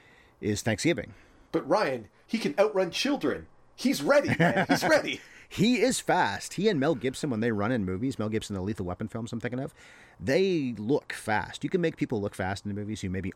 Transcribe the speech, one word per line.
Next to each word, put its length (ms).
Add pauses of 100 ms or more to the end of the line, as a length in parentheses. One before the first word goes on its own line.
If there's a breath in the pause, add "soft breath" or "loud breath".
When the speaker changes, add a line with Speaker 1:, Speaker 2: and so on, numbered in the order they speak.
(420 loud breath)
Speaker 1:
is 200
Thanksgiving. 520 (380 loud breath)
Speaker 2:
But 160
Ryan, 400 (200 soft breath)
he 100
can 220
outrun 320
children. 560 (280)
He's 280
ready, 340
man. 300
He's 160
Speaker 1:
<laughs> 60
Speaker 2:
ready. 320 (260 loud breath)
Speaker 1:
He 340
is 180
fast. 560
He 140
and 100
Mel 160
Gibson, 360
when 80
they 120
run 200
in 140
movies, 340
Mel 100
Gibson, 260
the 60
Lethal 240
Weapon 220
films 260
I'm 60
thinking 200
of, 140 (460 loud breath)
they 580
look 360
fast. 500
You 80
can 100
make 160
people 240
look 140
fast 300
in 40
the 100
movies 220
who 80
maybe 260